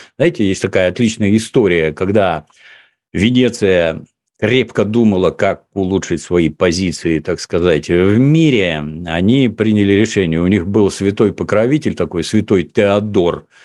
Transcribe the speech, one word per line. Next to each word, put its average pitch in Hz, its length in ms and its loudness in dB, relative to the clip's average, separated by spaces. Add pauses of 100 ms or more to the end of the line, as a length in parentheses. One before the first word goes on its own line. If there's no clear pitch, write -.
(180)
Знаете, 160 280 0
есть 95 140 -2
такая 95 300 0
отличная 107 460 0
история, 87 560 0
когда 92 520 0 (720)
Венеция 98 880 0 (340)
крепко 113 460 0
думала, 104 460 2
как 95 320 -2 (100)
улучшить 92 480 -2
свои 87 300 0
позиции, 85 720 -2
так 82 200 -6
сказать, 85 480 -2
в 92 300 2
мире. 127 640 2 (240)
Они 104 420 2
приняли 107 440 0
решение. 98 500 0
У 90 60 2
них 92 180 0
был 101 240 2
святой 101 420 0
покровитель 110 640 -2
такой, 82 300 -4
святой 101 400 0
Теодор. 101 800 0 (180)